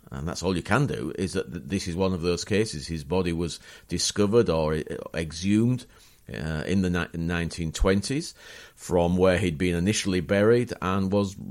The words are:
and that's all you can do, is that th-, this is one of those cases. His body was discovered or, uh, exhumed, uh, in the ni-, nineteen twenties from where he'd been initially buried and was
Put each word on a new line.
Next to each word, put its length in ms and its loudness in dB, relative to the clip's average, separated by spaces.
and 160 -6
that's 160 -6
all 120 0
you 80 -2
can 220 2
do, 320 -4
is 160 -2
that 180 -4
th-, 140 -10
this 220 -4
is 80 -4
one 180 2
of 80 -4
those 240 -2
cases. 420 -2
His 160 -6
body 300 0
was 260 -4
discovered 600 2
or, 260 0
uh, 60 -2
exhumed, 720 2
uh, 360 -4
in 160 2
the 80 2
ni-, 160 0
nineteen 540 -2
twenties 640 0
from 420 2
where 220 6
he'd 180 0
been 180 2
initially 440 0
buried 600 4
and 320 0
was 240 0